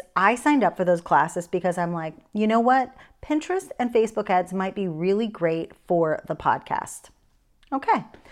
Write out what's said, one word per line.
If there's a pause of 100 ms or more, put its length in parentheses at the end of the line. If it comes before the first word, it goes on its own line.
(160)
I
signed
up
for
those
classes
because
I'm
like, (180)
"You
know
what? (300)
Pinterest
and
Facebook
ads
might
be
really
great (140)
for
the
podcast." (640)
Okay, (260)